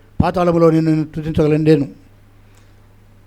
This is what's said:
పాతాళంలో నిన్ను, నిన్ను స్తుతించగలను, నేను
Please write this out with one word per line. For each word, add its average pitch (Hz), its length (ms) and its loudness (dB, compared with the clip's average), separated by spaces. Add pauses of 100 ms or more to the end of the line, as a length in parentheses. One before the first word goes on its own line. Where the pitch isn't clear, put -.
(240)
పాతాళంలో 170 480 2
నిన్ను, 160 200 0
నిన్ను 156 160 -2
స్తుతించగలను, 156 560 -2
నేను 151 240 2 (1400)